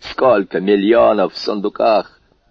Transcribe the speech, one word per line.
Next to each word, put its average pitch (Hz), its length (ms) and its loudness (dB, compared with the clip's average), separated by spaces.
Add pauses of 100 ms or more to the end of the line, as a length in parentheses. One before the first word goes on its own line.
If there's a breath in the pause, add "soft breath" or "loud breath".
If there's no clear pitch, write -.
сколько 104 600 -2
миллионов 104 720 2
в - 40 -18
сундуках. 104 840 -4 (300)